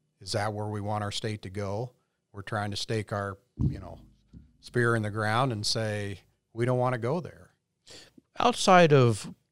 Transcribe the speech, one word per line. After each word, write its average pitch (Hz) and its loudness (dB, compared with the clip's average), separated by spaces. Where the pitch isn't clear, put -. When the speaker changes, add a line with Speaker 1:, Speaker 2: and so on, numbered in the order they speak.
Speaker 1:
is 95 -12
that 107 -2
where 104 -6
we 107 -6
want 104 -4
our 101 -4
state 107 -6
to 95 -12
go? 101 -6
We're 101 -12
trying 104 -4
to 101 -6
stake 110 -4
our, 101 -4
you - -2
know, 87 -16
spear 120 0
in 110 0
the 104 -4
ground 110 0
and 104 -6
say, 104 -4
"We 113 -4
don't 127 2
wanna 123 0
go 123 -4
there." 90 -16
Speaker 2:
Outside 180 6
of 120 4